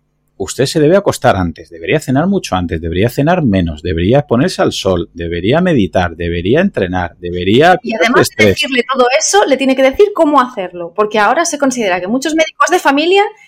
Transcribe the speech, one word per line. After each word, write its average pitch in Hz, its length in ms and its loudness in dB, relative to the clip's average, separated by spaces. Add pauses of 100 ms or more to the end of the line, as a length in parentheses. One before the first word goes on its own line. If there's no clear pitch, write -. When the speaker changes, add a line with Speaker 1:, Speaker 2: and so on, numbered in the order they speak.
(380)
Speaker 1:
"Usted 101 300 -4
se - 120 -2
debe 156 160 4
acostar 123 400 0
antes, 87 340 -6
debería 85 300 -4
cenar 139 280 0
mucho 190 280 -2
antes, 87 240 -2
debería 87 300 -2
cenar 165 340 0
menos, 90 380 0
debería 87 380 0
exponerse 143 420 0
al - 100 0
sol, 90 420 -2
debería 87 460 -2
meditar, 98 560 0
debería 85 460 -2
entrenar, 92 560 -4
debería 95 640 2
Speaker 2:
Y 226 140 -8
además 247 200 0
de - 60 4
Speaker 1:
estrés". 214 280 0
Speaker 2:
decirle 247 400 -2
todo 240 160 2 (140)
eso, 403 260 2
le 277 120 2
tiene 269 180 0
que 269 80 0
decir 269 320 4
cómo 294 240 2
hacerlo, 180 560 -4
porque 214 240 0
ahora 247 260 2
se 294 120 -6
considera 240 420 -2
que 180 80 -8
muchos 262 280 -2
médicos 311 360 -2
de 359 80 4
familia 330 440 2 (240)